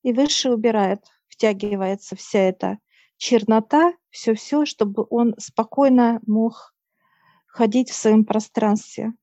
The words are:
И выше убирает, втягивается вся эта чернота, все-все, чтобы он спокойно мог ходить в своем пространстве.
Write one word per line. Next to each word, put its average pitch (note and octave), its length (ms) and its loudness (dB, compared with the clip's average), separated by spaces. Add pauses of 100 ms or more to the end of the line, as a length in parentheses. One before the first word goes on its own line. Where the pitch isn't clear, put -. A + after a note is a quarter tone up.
И B3+ 80 0
выше C4 400 0
убирает, G#3+ 480 0 (300)
втягивается G3+ 880 -4
вся - 220 -4
эта F#3+ 400 0 (380)
чернота, A3+ 760 2 (160)
все-все, C#4+ 560 -2
чтобы G#3 440 -4
он A#3 300 0
спокойно A#3+ 880 0
мог A3 460 -2 (720)
ходить A#3+ 440 0
в - 40 -12
своем A3 300 4
пространстве. G#3+ 960 -4